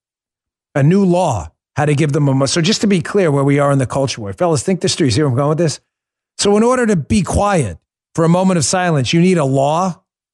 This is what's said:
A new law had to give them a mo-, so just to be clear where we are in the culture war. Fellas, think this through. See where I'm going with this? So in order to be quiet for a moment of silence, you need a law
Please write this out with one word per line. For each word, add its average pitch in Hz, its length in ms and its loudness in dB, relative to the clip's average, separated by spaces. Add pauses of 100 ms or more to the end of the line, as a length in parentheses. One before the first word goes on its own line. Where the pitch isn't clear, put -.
(760)
A 143 80 0
new 185 220 4
law 165 480 0 (240)
had 147 100 -2
to 147 80 0
give 139 180 -2
them 147 160 0
a 135 60 0
mo-, 135 120 0
so 175 140 -2
just 175 200 0
to 240 60 -2
be 196 140 2
clear 185 300 0
where 139 140 0
we 139 140 2
are 143 120 2
in 139 80 2
the 131 80 -2
culture 135 340 -4
war. 101 120 -10
Fellas, 165 300 0
think 185 180 -2
this 185 140 -2
through. 143 160 0
See 117 120 0
where 147 80 0
I'm 120 60 -2
going 143 140 0
with 156 80 -2
this? 165 220 -2 (580)
So 202 180 2
in 214 60 2
order 247 240 2
to 214 100 2
be 180 260 -2
quiet 156 560 -2 (360)
for 165 100 0
a 165 40 2
moment 185 300 2
of 143 60 -2
silence, 170 480 -2
you 170 80 2
need 180 180 4
a 151 60 0
law 147 580 0 (320)